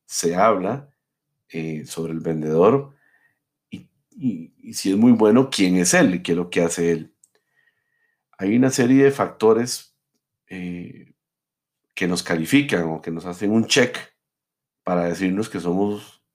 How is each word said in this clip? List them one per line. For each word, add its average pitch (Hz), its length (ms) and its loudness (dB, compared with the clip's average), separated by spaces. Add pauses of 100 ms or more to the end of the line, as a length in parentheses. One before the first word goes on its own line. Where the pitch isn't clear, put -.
se 87 300 -4
habla, 104 540 0 (640)
eh, 80 320 -8
sobre 82 280 -8
el 80 80 -6
vendedor 82 760 0 (760)
y, - 200 -18 (220)
y, 107 460 -8
y 113 160 -20
si - 180 -4
es 98 60 2
muy 123 140 6
bueno, 110 380 6
quién 92 260 2
es 90 180 2
él 139 220 4
y 85 80 -6
qué 92 80 -4
es 82 60 0
lo 87 120 -4
que 90 120 -2
hace 85 300 0
él. 80 220 -6 (1200)
Hay 101 180 -2
una 131 140 2
serie 131 340 4
de 139 80 6
factores, 113 840 0 (520)
eh, 87 680 -14 (800)
que 92 140 -4
nos 87 160 -2
califican 90 680 0
o 78 120 -8
que 85 100 -10
nos 82 140 -10
hacen 95 260 -4
un 110 160 2
check - 300 2 (840)
para 87 200 -2
decirnos 92 460 -4
que 98 100 -8
somos 101 640 -4 (120)